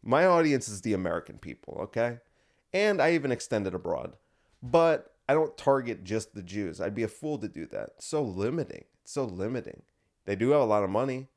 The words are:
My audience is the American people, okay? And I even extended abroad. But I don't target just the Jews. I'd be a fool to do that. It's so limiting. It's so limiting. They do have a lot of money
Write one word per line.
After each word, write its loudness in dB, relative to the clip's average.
My 4
audience 4
is -10
the 0
American -4
people, -14
okay? -2
And 2
I 4
even 0
extended -2
abroad. -4
But 2
I 6
don't 2
target 0
just -4
the -10
Jews. -6
I'd -4
be -2
a 0
fool -6
to -8
do -10
that. -8
It's -16
so -2
limiting. -4
It's -18
so -2
limiting. -6
They -2
do 4
have 6
a 4
lot 4
of 0
money -2